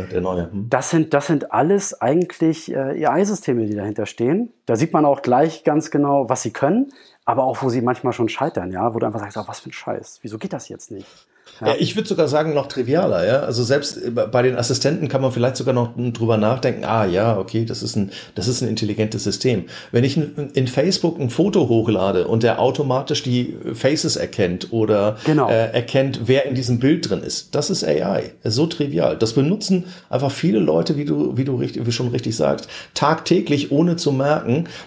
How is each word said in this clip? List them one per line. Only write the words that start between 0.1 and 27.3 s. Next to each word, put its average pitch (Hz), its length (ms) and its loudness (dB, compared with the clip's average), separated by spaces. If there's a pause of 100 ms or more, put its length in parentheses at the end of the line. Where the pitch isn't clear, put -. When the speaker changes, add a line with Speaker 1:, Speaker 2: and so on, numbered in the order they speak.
Speaker 1:
neue. 90 300 -2
Mhm. 101 180 -6
Speaker 2:
Das 127 220 0
sind, 160 240 2
das 143 120 2
sind 151 260 0
alles 185 460 2
eigentlich, 160 720 0
äh, 139 340 -2
A-I-Systeme, 143 600 0
die 104 100 -2
dahinter 104 300 -4
stehen. 170 460 0 (160)
Da 117 80 2
sieht 151 180 2
man 151 120 4
auch 139 180 4
gleich 143 400 2
ganz 156 260 0
genau, 143 400 2
was 127 140 -2
sie 113 80 -4
können, 226 400 0 (340)
aber 127 200 0
auch, 131 180 -4
wo 131 60 0
sie 120 120 0
manchmal 123 320 0
schon 113 160 0
scheitern, 104 420 -4
ja, 104 220 -2
wo 113 60 -4
du 117 80 -2
einfach 110 120 -6
sagst, 104 180 -10
"Ah, 104 100 -8
was - 140 -12
für - 80 -16
ein - 40 -16
Scheiß, - 480 -10
wieso 110 160 -12
geht 196 160 -8
das 135 160 -10
jetzt - 220 -16
nicht?" 98 160 -14 (540)
Ja. 143 80 0
Speaker 1:
Ja, 143 100 4
ich 170 160 0
würd 214 120 -2
sogar 170 200 2
sagen, 151 260 0
noch 139 140 0
trivialer, 131 580 0
ja. 131 140 4
Also 123 240 -2
selbst, 139 340 0
äh, 120 140 -6
bei 123 320 2
den 127 120 2
Assistenten 131 540 0
kann 131 120 0
man 131 100 0
vielleicht 120 260 0
sogar 131 160 0
noch 120 160 0 (240)
drüber 113 240 2
nachdenken, 120 480 0
"Ah, 107 200 2
ja, 98 340 2
okay, 113 260 -2
das 113 160 -6
ist 110 140 -6
ein, 101 160 0 (240)
das 98 120 -4
ist 123 140 0
ein 120 80 0
intelligentes 107 540 -2
System." 104 420 0 (260)
Wenn 120 120 4
ich 135 120 2
in, 147 380 -2
in 131 140 2
Facebook 165 520 0
ein 127 120 -2
Foto 180 360 2
hochlade 101 600 2
und 113 160 2
der 113 160 4
automatisch 131 640 0
die 123 340 -2 (160)
Faces 151 420 0
erkennt - 560 -2
oder, 107 540 2
Speaker 2:
Genau. 147 240 4
Speaker 1:
äh, 113 240 2
erkennt, 131 540 0
wer 131 180 4
in 135 80 -4
diesem 120 260 0
Bild 151 300 2
drin 92 140 -2
ist, - 320 -6